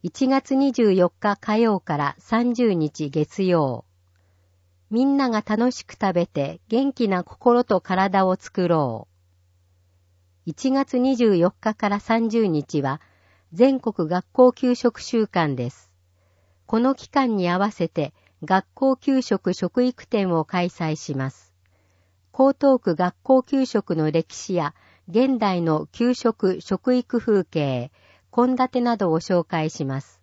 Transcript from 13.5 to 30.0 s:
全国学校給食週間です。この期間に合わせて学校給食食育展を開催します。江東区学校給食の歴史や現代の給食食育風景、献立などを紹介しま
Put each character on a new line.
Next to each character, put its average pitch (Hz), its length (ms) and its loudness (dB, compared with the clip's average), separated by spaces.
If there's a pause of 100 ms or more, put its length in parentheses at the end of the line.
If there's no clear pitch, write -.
全 254 260 4
国 196 300 -4
学 180 240 -4
校 254 200 6
給 247 220 0
食 - 240 -2
週 220 300 -2
間 151 260 -2
で 120 160 -6
す。 - 220 -20 (720)
こ 226 140 -2
の 262 160 2
期 - 120 -20
間 247 280 0
に 180 120 0
合 180 120 0
わ 208 100 0
せ 170 160 -4
て 147 280 -6 (280)
学 190 220 0 (100)
校 269 220 0
給 262 260 0
食 - 320 -2
食 247 300 -2
育 - 240 -4
展 196 240 -2
を 160 120 0
開 180 260 -2
催 160 260 -4
し - 180 -10
ま 131 160 -4
す。 - 240 -20 (760)
江 269 260 4
東 269 220 4
区 165 160 -2
学 180 260 -2
校 262 220 4
給 269 200 0
食 196 300 -2
の 156 160 0
歴 165 240 -2
史 - 200 -8
や 151 200 -2 (340)
現 247 320 0
代 185 200 0
の 156 300 0
給 240 240 0
食 190 460 -2
食 247 340 -2
育 247 240 -2
風 208 240 0
景、 135 480 -4 (420)
献 247 220 0
立 254 260 -2
な 240 160 0
ど 190 140 -2
を 160 80 0
紹 175 240 0
介 160 260 -4
し - 160 -8
ま 135 160 -6